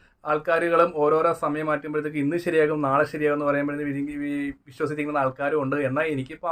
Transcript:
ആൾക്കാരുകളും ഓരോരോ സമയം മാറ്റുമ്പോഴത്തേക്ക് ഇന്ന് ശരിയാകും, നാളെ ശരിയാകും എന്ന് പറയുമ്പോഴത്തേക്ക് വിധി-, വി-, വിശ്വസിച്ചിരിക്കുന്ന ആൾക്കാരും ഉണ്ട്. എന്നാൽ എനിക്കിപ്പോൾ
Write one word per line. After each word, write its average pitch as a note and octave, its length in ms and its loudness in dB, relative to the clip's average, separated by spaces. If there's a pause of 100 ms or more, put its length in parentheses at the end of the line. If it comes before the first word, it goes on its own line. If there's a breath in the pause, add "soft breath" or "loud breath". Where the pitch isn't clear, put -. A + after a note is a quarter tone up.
(260 soft breath)
ആൾക്കാരുകളും E3 720 2
ഓരോരോ D#3 380 4
സമയം D#3 380 -2
മാറ്റുമ്പോഴത്തേക്ക് D3+ 460 -4
ഇന്ന് D3 200 0
ശരിയാകും, D#3 500 2
നാളെ C#3+ 260 4
ശരിയാകും D3 240 0
എന്ന് D3 120 -2
പറയുമ്പോഴത്തേക്ക് C#3+ 420 -2
വിധി-, C#3+ 320 -6
വി-, C#3+ 300 -4 (140)
വിശ്വസിച്ചിരിക്കുന്ന D3 580 -2
ആൾക്കാരും C#3+ 380 0
ഉണ്ട്. C3+ 120 -2 (140)
എന്നാൽ C#3+ 140 0
എനിക്കിപ്പോൾ D3+ 480 -4